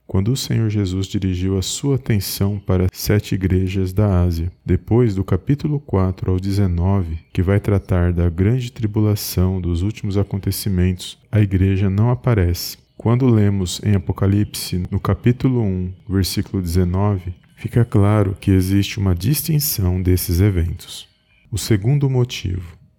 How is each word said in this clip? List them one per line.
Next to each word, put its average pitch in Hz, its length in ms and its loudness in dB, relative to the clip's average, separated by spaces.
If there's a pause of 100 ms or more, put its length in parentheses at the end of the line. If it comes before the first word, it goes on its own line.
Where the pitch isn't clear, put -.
quando 101 260 0
o 135 40 -2
Senhor 113 340 -2
Jesus 95 360 -2
dirigiu 95 520 -2
a 92 40 -2
sua 139 340 -2
atenção 101 640 -2
para 92 320 2
sete - 440 0
igrejas 92 580 0
da 95 300 2
Ásia. 85 280 0 (140)
Depois 110 500 2
do 98 80 -2
capítulo 143 560 -2
quatro 95 540 -2
ao 92 80 0
dezenove, 92 800 0 (120)
que 95 120 0
vai 98 180 2
tratar 90 500 0
da 87 200 0
grande 117 420 0
tribulação, 104 880 -2
dos 87 220 -2
últimos 101 340 -4
acontecimentos, 95 1040 -2 (120)
a 110 120 4
igreja 95 480 2
não 107 200 2
aparece. 107 680 0 (180)
Quando 131 320 2
lemos 101 560 2
em 104 100 2
Apocalipse, 98 960 -2
no 98 80 -2
capítulo 120 640 0
um, 92 320 -2 (160)
versículo 95 540 -2
dezenove, 92 720 0 (200)
fica - 300 0
claro 101 560 2
que - 100 0
existe 95 480 2
uma 98 160 2
distinção 101 840 -2
desses 90 400 2
eventos. 85 640 -2 (460)
O 107 60 -4
segundo 131 500 0
motivo, 92 720 -4 (180)